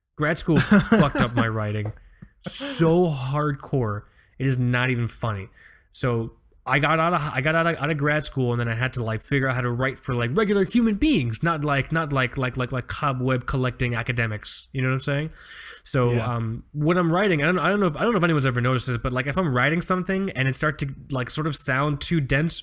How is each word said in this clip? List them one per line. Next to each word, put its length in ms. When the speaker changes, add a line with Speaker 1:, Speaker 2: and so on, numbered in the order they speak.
Speaker 1:
Grad 220
school 180
Speaker 2:
<laughs> 20
Speaker 1:
fucked 580
up 180
my 140
writing 440
so 600
hardcore. 920
It 80
is 120
not 320
even 180
funny. 400
So 400
I 120
got 220
out 140
of, 60
I 200
got 140
out 120
of, 120
out 120
of 60
grad 260
school, 300
and 80
then 80
I 60
had 180
to, 100
like, 200
figure 260
out 60
how 80
to 80
write 280
for, 160
like, 200
regular 300
human 320
beings, 460
not 220
like, 260
not 220
like, 240
like, 220
like, 120
like, 160
cobweb 600
collecting 480
academics. 800
You 100
know 60
what 60
I'm 60
saying? 300
So, 280
Speaker 2:
Yeah. 200
Speaker 1:
um, 300
when 260
I'm 120
writing, 320
I 40
don't, 120
I 120
don't 100
know 60
if, 100
I 60
don't 100
know 60
if 60
anyone's 220
ever 140
noticed 260
this, 120
but, 140
like, 140
if 120
I'm 140
writing 280
something 560
and 100
it 80
starts 300
to, 100
like, 200
sort 160
of 100
sound 460
too 180
dense 420